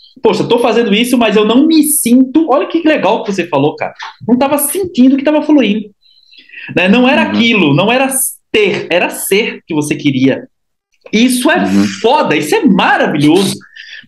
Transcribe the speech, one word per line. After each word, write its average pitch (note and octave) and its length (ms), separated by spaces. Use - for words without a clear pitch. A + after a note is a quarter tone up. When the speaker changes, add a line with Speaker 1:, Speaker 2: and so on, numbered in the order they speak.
Speaker 1:
"Poxa, G3 220
tô A#3 140
fazendo A3+ 360
isso, A#3+ 220
mas G#3+ 180
eu G#3+ 80
não A#3+ 240
me D#4+ 160
sinto." C4 680
Olha D4+ 180
que E4 200
legal A3+ 380
que G3+ 80
você F3+ 120
falou, D3+ 300
cara. - 180
Não A#3+ 120
tava C#4+ 200
sentindo C#4+ 600
que - 80
tava D4+ 160
fluindo, A#3 480
né? E3+ 140
Não B3 220
era D#4 140
Speaker 2:
Uhum. - 80
Speaker 1:
aquilo, G#3 440
não G3 160
era C4 160
ter, G3 360
era F#3+ 200
ser - 580
que F3 60
você D3 240
queria. C3 500
Isso B3 400
é F4 140
Speaker 2:
Uhum. G3+ 200
Speaker 1:
foda, B3 360
isso - 180
é A4 80
maravilhoso. G3 920